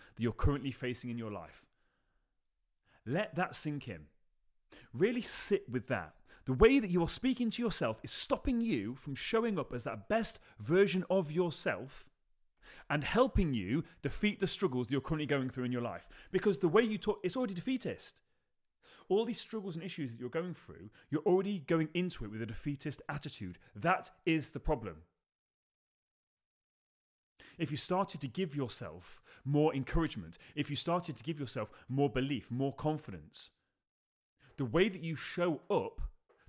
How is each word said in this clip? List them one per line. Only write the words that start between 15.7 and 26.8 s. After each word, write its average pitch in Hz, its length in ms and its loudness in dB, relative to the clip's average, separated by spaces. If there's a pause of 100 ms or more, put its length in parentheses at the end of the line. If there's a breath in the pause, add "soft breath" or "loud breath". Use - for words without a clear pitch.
your 123 100 -2
life. 104 260 -6 (240 loud breath)
Because 190 280 4
the 180 100 4
way 190 120 8
you 214 160 2
talk, 202 260 -2
it's 180 120 -2
already 247 180 0
defeatist. 175 680 -6 (880 loud breath)
All 208 160 4
these 233 160 -4
struggles 196 340 -6
and 165 80 -8
issues 156 280 -6
that 117 80 -12
you're 123 100 -6
going 170 240 -4
through, 85 360 -16 (200 soft breath)
you're 156 140 0
already 196 360 4
going 160 340 2
into 175 320 -2
it 104 60 -8
with 110 100 -6
a 113 60 -4
defeatist 143 640 -6
attitude. 139 480 -8 (180 soft breath)
That 160 360 0 (140)
is 160 260 2
the 139 80 -8
problem. 110 380 -2 (2500 loud breath)